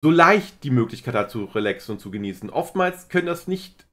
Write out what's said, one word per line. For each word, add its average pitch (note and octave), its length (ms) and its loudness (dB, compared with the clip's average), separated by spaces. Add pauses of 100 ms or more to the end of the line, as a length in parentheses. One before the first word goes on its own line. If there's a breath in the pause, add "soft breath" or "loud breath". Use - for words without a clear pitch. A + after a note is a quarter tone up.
so D3+ 80 4
leicht F3 540 4
die C#3+ 60 -4
Möglichkeit A#2+ 440 -2
hat, G#2 160 0
zu G#2+ 140 -6
relaxen G#2 480 -4
und G2+ 80 -8
zu G2+ 100 -14
genießen. G2+ 400 -8
Oftmals F3+ 580 -4
können F3 180 -2
das F3 220 -6
nicht - 440 -8